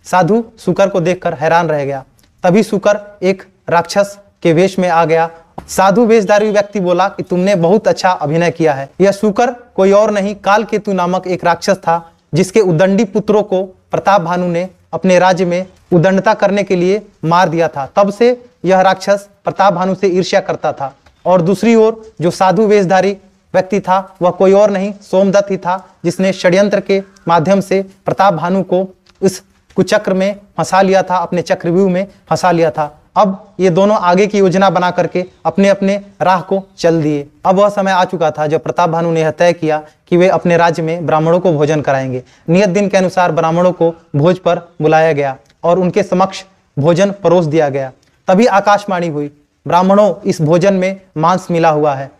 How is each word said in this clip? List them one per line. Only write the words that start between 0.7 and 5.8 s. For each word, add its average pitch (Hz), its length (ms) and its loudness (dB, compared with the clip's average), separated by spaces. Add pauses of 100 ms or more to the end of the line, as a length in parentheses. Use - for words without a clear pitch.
को 190 100 -2
देखकर 160 340 -4
हैरान 160 340 0
रह 147 180 -2
गया। 135 180 -8 (400)
तभी 190 200 2
शुकर 208 360 0 (240)
एक 190 200 -2 (260)
राक्षस 175 500 -2 (240)
के 170 100 2
वेश 185 260 0
में 180 100 -2
आ 165 160 2
गया। 165 240 0 (380)
साधु 196 380 2